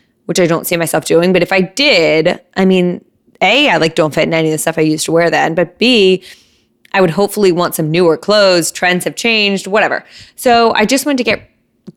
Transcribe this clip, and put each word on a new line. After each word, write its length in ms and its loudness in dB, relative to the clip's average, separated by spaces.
which 140 -4
I 60 2
don't 220 -2
see 100 -2
myself 260 -2
doing, 300 2
but 80 2
if 100 -2
I 80 2
did, 800 0
I 80 0
mean, 400 0
A, 280 2
I, 80 2
like, 180 0
don't 180 0
fit 100 0
in 100 -2
any 140 0
of 60 0
the 40 -2
stuff 200 -4
I 40 0
used 240 -2
to 60 -6
wear 180 2
then, 240 0
but 260 -4
B, 440 2
I 80 0
would 80 2
hopefully 420 0
want 240 -2
some 160 -4
newer 240 2
clothes. 560 0
Trends 320 -2
have 120 -6
changed, 520 -2
whatever. 380 -2
So 380 2
I 120 0
just 200 0
wanted 120 -2
to 80 -4
get, 240 -6